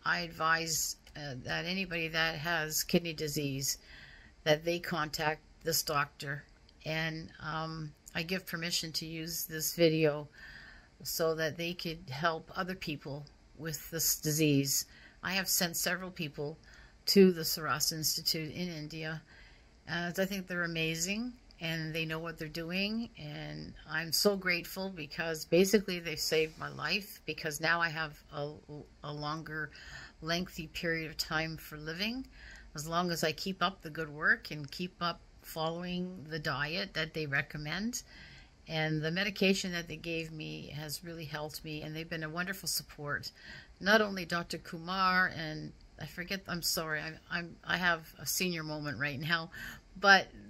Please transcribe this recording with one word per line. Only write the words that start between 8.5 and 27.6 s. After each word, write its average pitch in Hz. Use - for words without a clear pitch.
to -
use 160
this 156
video 156
so 160
that 156
they 170
could 175
help 160
other 185
people 147
with 151
this -
disease. 147
I 175
have 185
sent 170
several 180
people 151
to 185
the 165
Saras 151
Institute 156
in 180
India. 156
Uh, 175
I 190
think 190
they're 175
amazing, 170
and 165
they 165
know 160
what 165
they're 160
doing, 196
and 151
I'm 156
so 202
grateful 190
because 165
basically 190
they've 165
saved 156
my 147
life, 151
because 156
now 165